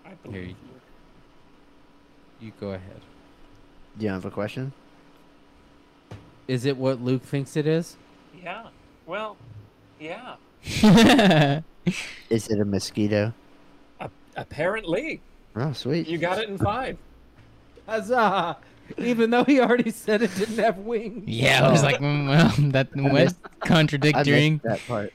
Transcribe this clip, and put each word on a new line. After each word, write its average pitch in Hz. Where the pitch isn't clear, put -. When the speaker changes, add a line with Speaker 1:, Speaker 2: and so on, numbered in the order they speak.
Speaker 1:
I -
Speaker 2:
Here 190
Speaker 1:
believe 95
Speaker 2:
you, 92
Speaker 1:
you. 113
Speaker 2:
you 107
go 101
ahead. 95
Speaker 3:
Do 110
you 101
have 95
a 98
question? 127
Speaker 2:
Is 127
it 139
what 131
Luke 127
thinks 139
it 151
is? 160
Speaker 1:
Yeah. 196
Well, 202
yeah. 185
Speaker 4:
<laughs> 185
Speaker 3:
Is 110
it 104
a 104
mosquito? 104
Speaker 1:
A-, -
apparently. 185
Speaker 3:
Oh, 135
sweet. 156
Speaker 1:
You 165
got 180
it 220
in 196
five. 208
Speaker 2:
Huzzah! 202
Even 233
though 240
he 269
already 240
said 214
it 185
didn't 220
have 196
wings. 220
Speaker 4:
Yeah, 131
I 143
was 147
Speaker 3:
Oh. 143
Speaker 4:
like, 139
"Mm, 143
well, 143
<laughs> 110
that 135
Speaker 3:
I 135
Speaker 4:
was 139
Speaker 3:
missed, 139
Speaker 4:
contradictory." 147
Speaker 3:
I 156
missed 151
that 110
part. 107